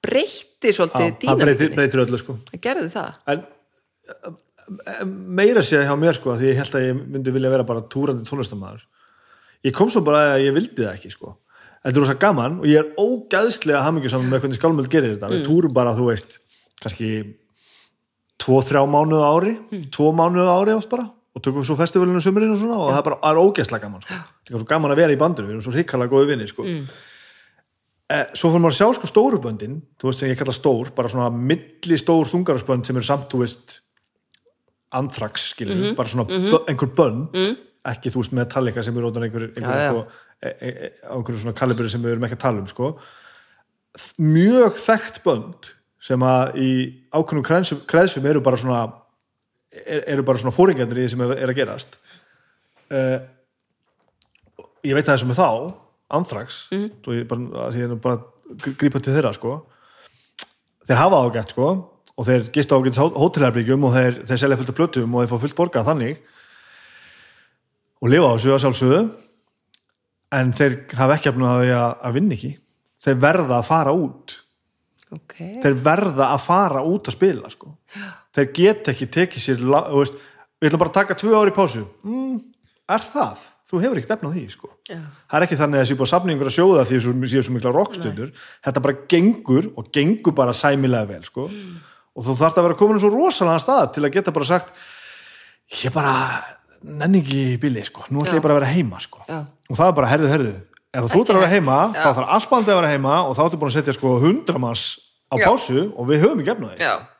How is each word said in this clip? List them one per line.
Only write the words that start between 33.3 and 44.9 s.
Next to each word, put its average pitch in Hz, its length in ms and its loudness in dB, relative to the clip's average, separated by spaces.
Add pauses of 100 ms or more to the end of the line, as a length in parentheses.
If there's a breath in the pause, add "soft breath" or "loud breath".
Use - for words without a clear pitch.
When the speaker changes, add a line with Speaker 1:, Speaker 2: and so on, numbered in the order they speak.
Speaker 2:
veist, - 360 -12 (1120)
Anthrax, 127 600 -6
skilur, - 220 -6
Speaker 1:
Mhm. 202 220 -2
Speaker 2:
bara 117 120 -4
svona 120 200 -4
Speaker 1:
Mhm. 185 240 -2
Speaker 2:
bö-, 160 160 2
einhver 131 260 -4
bönd, 135 380 0
Speaker 1:
Mhm. 196 240 0 (280)
Speaker 2:
ekki, 123 280 -6
þú 127 100 -2
veist, - 100 -6
Metallica 120 520 -2
sem 120 120 -6
eru 120 140 -2
orðin 117 180 -6
einhver, 113 280 -8
einhver, 123 180 -6
Speaker 1:
Já, - 20 0
já. 147 140 0
Speaker 2:
sko, 117 160 -4 (360 soft breath)
e, - 40 -10
e, - 220 -10
e, - 240 -12 (120)
á - 120 -16
einhverju 117 260 -8
svona 117 120 -8
kalibri 120 360 -2
sem 120 120 -6
við 117 100 -2
erum 117 120 -4
ekki 113 120 -6
að - 20 -18
tala 113 200 -2
um, 95 80 -8
sko. 139 300 -8 (1200 soft breath)
Mjög 190 580 4
þekkt - 460 -2